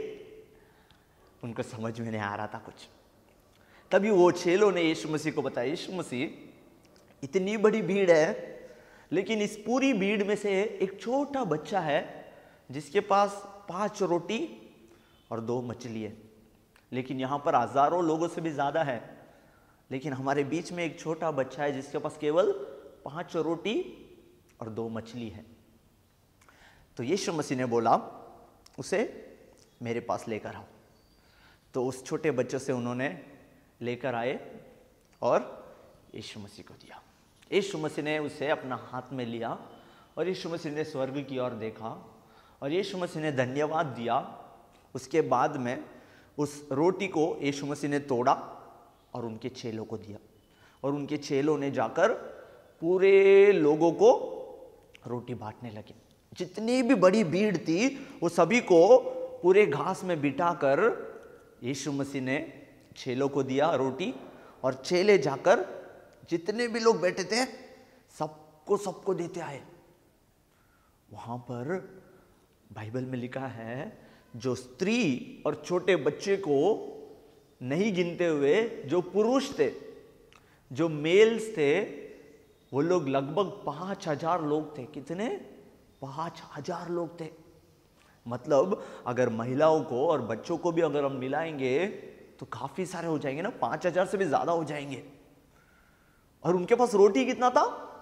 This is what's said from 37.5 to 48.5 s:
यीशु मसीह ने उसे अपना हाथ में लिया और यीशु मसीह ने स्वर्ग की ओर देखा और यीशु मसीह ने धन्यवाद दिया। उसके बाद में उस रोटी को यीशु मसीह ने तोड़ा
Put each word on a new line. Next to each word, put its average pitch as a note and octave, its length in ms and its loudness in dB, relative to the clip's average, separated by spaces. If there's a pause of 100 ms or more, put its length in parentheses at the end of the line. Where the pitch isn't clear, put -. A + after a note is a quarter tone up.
यीशु F#3 260 0
मसीह D#3 260 -4
ने D3+ 140 -2
उसे C#3 300 -4
अपना C3 280 -2
हाथ A#2+ 260 -10 (100)
में B2 140 -6
लिया A#2 320 -6 (600)
और E3+ 100 0
यीशु F3+ 200 -4
मसीह E3 240 -6
ने D3+ 120 -4
स्वर्ग C3+ 440 -6
की C3 100 -6
ओर B2 120 -2
देखा A2 680 -10 (440)
और C#3 100 -4
यीशु F#3 260 -4
मसीह E3+ 240 -6
ने D3+ 100 -2
धन्यवाद D3 540 0
दिया। A#2+ 580 -4 (500)
उसके D#3 260 -2
बाद C#3 360 2
में B2+ 280 -4 (540)
उस - 340 -4
रोटी F3+ 360 2
को D#3+ 340 0
यीशु C#3 240 -2
मसीह C#3+ 240 -4
ने C#3+ 80 2
तोड़ा C#3 340 2 (840)